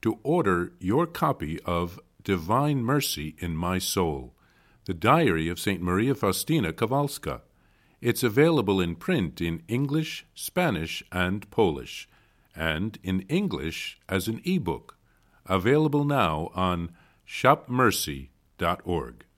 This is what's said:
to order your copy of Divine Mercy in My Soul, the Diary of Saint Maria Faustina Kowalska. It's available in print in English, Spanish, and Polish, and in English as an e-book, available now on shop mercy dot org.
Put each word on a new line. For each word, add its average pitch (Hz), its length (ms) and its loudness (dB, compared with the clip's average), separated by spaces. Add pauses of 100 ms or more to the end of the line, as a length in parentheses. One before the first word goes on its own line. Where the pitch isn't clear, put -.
to 110 180 0
order 98 580 0
your 120 280 0
copy 131 540 -4
of 87 380 -4 (220)
Divine 117 640 0
Mercy 113 560 -2
in 85 160 -4
My 90 240 0
Soul, 78 560 -2 (500)
the 98 80 -6
Diary 90 560 4
of 85 100 -6
Saint 95 220 -2
Maria 95 320 2
Faustina 104 580 0
Kowalska. 120 720 -2 (600)
It's 117 200 0
available 117 600 4
in 85 140 0
print 104 440 -2
in 82 300 -2
English, 143 560 -2 (100)
Spanish, 101 760 -4
and 92 380 -2
Polish, 78 580 0 (460)
and 82 480 -2
in 95 200 -2
English 147 760 -4 (120)
as 95 180 -2
an 113 160 -6
e-book, 143 540 -2 (480)
available 143 580 2
now 92 500 0
on 87 380 0 (320)
shop - 460 2
mercy 92 600 0 (280)
dot 87 260 0
org. 71 420 -4 (120)